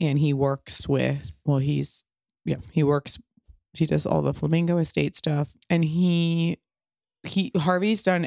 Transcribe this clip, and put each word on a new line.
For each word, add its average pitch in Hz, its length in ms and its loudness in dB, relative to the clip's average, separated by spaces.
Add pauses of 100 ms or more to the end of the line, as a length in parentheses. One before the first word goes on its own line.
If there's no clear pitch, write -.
and 147 180 2
he 147 140 2
works 139 560 -2
with, 131 420 -2 (140)
well, 143 140 2
he's, 143 460 -4 (400)
yeah, 156 140 -2 (140)
he 160 100 2
works, 143 360 0 (560)
he 160 120 0
does 151 200 0
all 156 160 0
the 139 100 0
Flamingo 165 460 0
Estate 151 380 -2
stuff. 147 320 -2 (200)
And 170 160 2
he, 170 760 0 (640)
he, - 320 -4
Harvey's 180 480 2
done 180 220 2